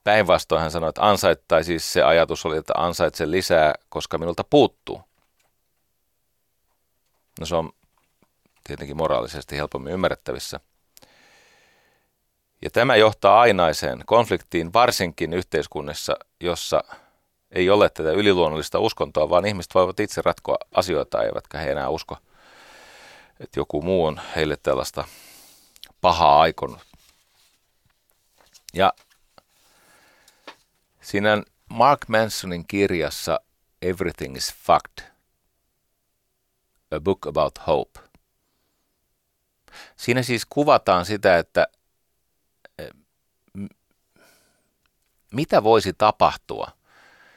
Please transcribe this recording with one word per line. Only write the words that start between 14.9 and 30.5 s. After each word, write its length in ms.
yhteiskunnassa, 840
jossa 440
ei 200
ole 200
tätä 200
yliluonnollista 680
uskontoa, 520
vaan 160
ihmiset 280
voivat 260
itse 240
ratkoa 320
asioita, 480
eivätkä 360
he 120
enää 180
usko, 280
että 200
joku 220
muu 240
on 140
heille 260
tällaista 420
pahaa 400
aikonut. 400
Ja 180